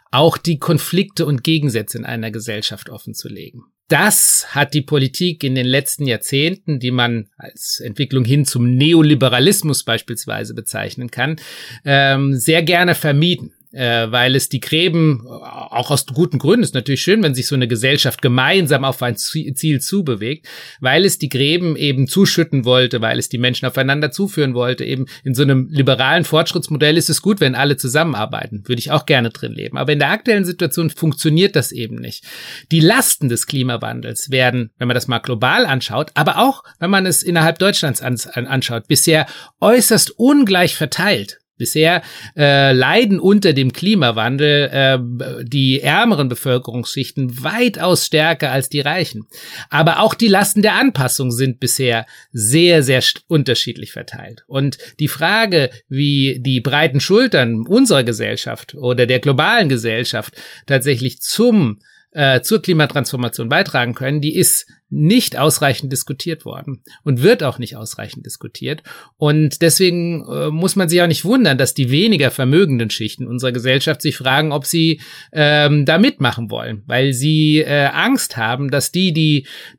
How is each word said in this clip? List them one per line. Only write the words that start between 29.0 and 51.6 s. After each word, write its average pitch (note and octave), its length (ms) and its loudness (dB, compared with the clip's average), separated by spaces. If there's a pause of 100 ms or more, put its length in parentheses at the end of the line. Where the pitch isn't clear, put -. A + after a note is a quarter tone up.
gerne B2 240 2
drin - 240 -10
leben. - 240 -10
Aber C3+ 160 -2
in D3 60 0
der C#3+ 120 0
aktuellen G#3 360 0
Situation E3+ 420 -2
funktioniert E3 680 0
das C#3 160 0
eben A#2 260 -10
nicht. A2+ 280 -14 (460)
Die D#3+ 100 4
Lasten F#3 480 2
des A#2 180 -2
Klimawandels A#2 840 -6
werden, B2+ 480 2
wenn B2 100 -2
man B2 60 2
das B2 140 -2
mal A#2+ 100 0
global C3 480 0
anschaut, C3 480 -4
aber D#3 240 0
auch, B3+ 240 2 (160)
wenn F3 120 -2
man F#3+ 140 2
es F3+ 180 0
innerhalb E3 360 0
Deutschlands F3+ 420 0
ans-, B2+ 260 -4
an-, B2 200 -8
anschaut, B2 400 -4
bisher D3+ 400 2 (340)
äußerst A3 520 4
ungleich A3 640 4
verteilt. D#3 640 -2 (180)
Bisher, D#3 440 2 (340)
äh, C#3 380 4
leiden F3+ 440 4
unter G3 360 4
dem C3 180 0
Klimawandel, C#3 960 2
äh, C3+ 280 2 (440)
die C3 380 0
ärmeren D3+ 480 2
Bevölkerungsschichten B2 1120 -4
weitaus F#3+ 640 0
stärker D#3 480 0
als C3 160 -2
die C#3+ 140 -4
reichen. D3 400 -4 (480)
Aber D#3 300 2
auch G#3+ 120 4
die A#3 160 2
Lasten G3 320 2
der G3+ 140 2
Anpassung C#3 560 0
sind B2 280 -2
bisher A#2+ 460 -2 (260)